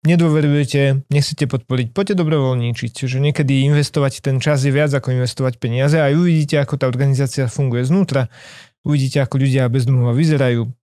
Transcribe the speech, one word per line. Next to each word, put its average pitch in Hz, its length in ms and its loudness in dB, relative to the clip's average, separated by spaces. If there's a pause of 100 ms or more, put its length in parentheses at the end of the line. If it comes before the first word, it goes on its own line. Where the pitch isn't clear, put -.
nedôverujete, 151 760 2 (240)
nechcete 147 400 -2
podporiť, 127 440 -4
poďte 202 280 -2
dobrovoľníčiť. 127 760 -2
Čiže 131 260 -6
niekedy 139 460 0
investovať 143 560 0
ten 135 160 -2
čas 139 240 0
je 139 80 0
viac 147 220 2
ako 135 200 -2
investovať 127 460 -2
peniaze 131 400 0
a 143 160 2
uvidíte, 160 440 2
ako 139 200 -2
tá 135 100 -2
organizácia 135 600 0
funguje 123 360 -2
znútra. 143 460 0 (540)
Uvidíte, 139 360 0
ako 135 200 -2
ľudia 135 280 2
bez 123 180 0
domova 123 280 2
vyzerajú. 131 560 2 (140)